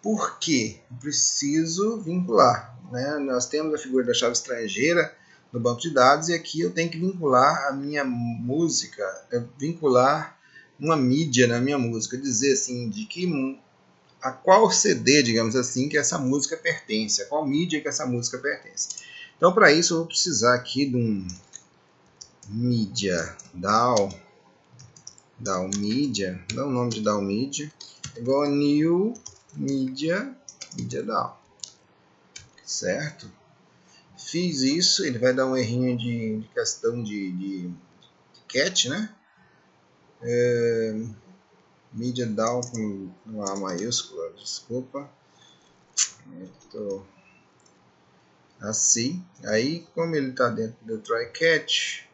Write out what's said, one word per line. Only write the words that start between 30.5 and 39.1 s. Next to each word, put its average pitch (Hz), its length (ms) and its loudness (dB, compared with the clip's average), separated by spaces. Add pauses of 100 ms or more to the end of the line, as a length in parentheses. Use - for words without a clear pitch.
mídia - 260 -6
dal, - 400 -4 (1200)
certo? - 640 -6 (880)
Fiz 139 440 -4
isso, 165 440 2
ele 123 140 -2
vai 127 140 4
dar 131 140 2
um 131 100 0
errinho 123 400 0
de, 117 440 -4
de 107 80 -14
questão 117 540 -2
de, 101 300 -6
de, 92 360 -6
de - 800 -20
cat, 156 420 0
né? 214 240 -6 (1120)